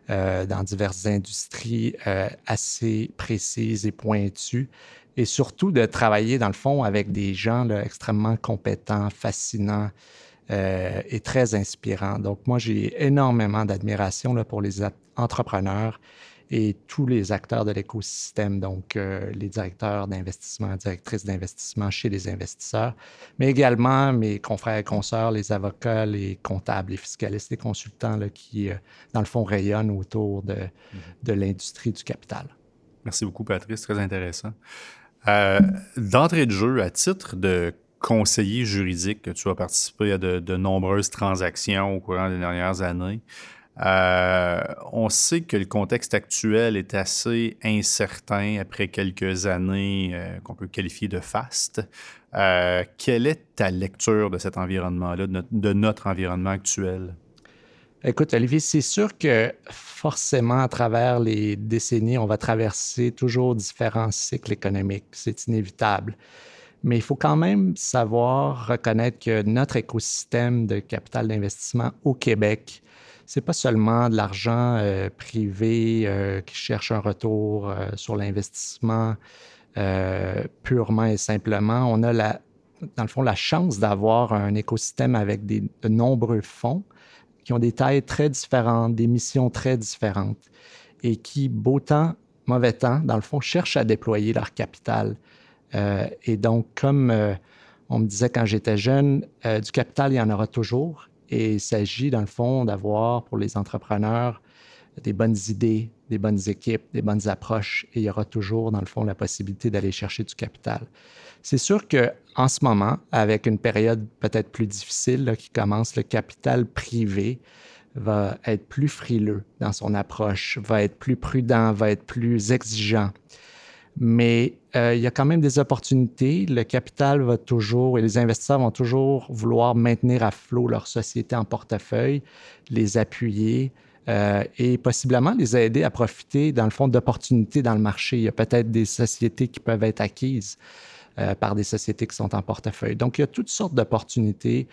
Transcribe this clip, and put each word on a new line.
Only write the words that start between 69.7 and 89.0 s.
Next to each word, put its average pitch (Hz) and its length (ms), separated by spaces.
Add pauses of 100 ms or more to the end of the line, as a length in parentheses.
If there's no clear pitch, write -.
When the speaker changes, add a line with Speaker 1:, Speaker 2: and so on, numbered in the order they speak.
Speaker 1:
écosystème 120 920
de 101 100
capital - 480
d'investissement 110 640 (140)
au 135 100
Québec, 107 680 (440)
c'est - 140
pas 170 140
seulement 117 560
de 110 60
l'argent, 117 600
euh, 98 320
privé, 113 960
euh, 98 380
qui - 120
cherche - 380
un 110 60
retour, 104 720
euh, 98 240
sur 104 220
l'investissement, 107 1000 (600)
euh, 95 640 (180)
purement 113 440
et 110 100
simplement. 107 720
On 113 120
a 117 100
la, 107 300 (540)
dans 120 60
le 107 60
fond, 131 140
la 113 120
chance 160 440
d'avoir 110 560
un 101 200
écosystème 113 600
avec 104 320
des, 107 160 (180)
de 117 80
nombreux 117 540
fonds 156 420 (600)
qui 123 100
ont 120 40
des 117 140
tailles 135 300
très - 260
différentes, 117 640
des 113 120